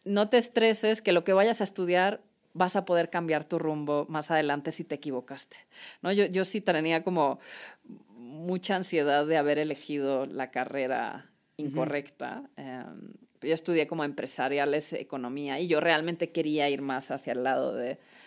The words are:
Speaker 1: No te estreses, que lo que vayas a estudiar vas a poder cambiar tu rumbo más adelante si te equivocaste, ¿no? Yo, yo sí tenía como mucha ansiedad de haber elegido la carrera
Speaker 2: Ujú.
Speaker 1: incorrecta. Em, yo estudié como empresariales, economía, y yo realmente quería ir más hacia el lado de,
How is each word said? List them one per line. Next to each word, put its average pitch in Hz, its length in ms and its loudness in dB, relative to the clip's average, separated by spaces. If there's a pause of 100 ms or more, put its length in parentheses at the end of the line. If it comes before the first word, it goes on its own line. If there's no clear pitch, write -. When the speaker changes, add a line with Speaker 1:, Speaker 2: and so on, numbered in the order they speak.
Speaker 1:
No 202 260 2
te 254 80 6
estreses, 220 640 2
que 196 100 4
lo 175 100 6
que 190 120 4
vayas 220 260 6
a 208 40 2
estudiar 185 580 0 (300)
vas 180 220 0
a 190 100 2
poder 170 260 2
cambiar 160 340 0
tu 170 160 -2
rumbo 147 480 -2
más 156 240 -4
adelante 147 400 0
si 170 100 -8
te 151 140 -6
equivocaste, 135 600 -8 (460)
¿no? 170 80 -2
Yo, 202 160 4
yo 190 180 0
sí 208 160 0
tenía 165 440 2
como 156 340 2 (800)
mucha 175 600 -4
ansiedad 147 500 2
de 160 100 2
haber 147 220 2
elegido 139 680 -2
la 131 240 -8
carrera 127 800 -4 (280)
Speaker 2:
Ujú. 151 100 -6
Speaker 1:
incorrecta. 143 880 -6
Em, 127 560 -14 (300)
yo 151 120 0
estudié 160 320 0
como 160 180 -4
empresariales, 143 880 -2
economía, 139 680 -6
y 180 80 -2
yo 151 120 4
realmente 165 500 2
quería 151 380 0
ir 139 140 -2
más 135 280 -4
hacia 139 220 -6
el 123 120 -2
lado 131 300 0
de, 123 240 -6 (280)